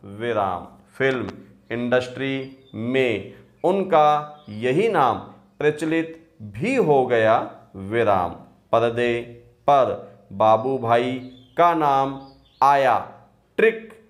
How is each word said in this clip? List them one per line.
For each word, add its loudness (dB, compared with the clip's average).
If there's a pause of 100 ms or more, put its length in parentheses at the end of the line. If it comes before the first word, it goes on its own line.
विराम। -4 (320)
फिल्म 0 (440)
इंडस्ट्री -4 (160)
में -2 (300)
उनका 0
यही 0
नाम 2 (400)
प्रचलित -2 (260)
भी -4
हो 4
गया, 2 (380)
विराम। 0 (420)
पर्दे 0 (480)
पर 4 (400)
बाबू 2
भाई 0 (440)
का 4
नाम 0 (400)
आया 4 (600)
ट्रिक 0 (200)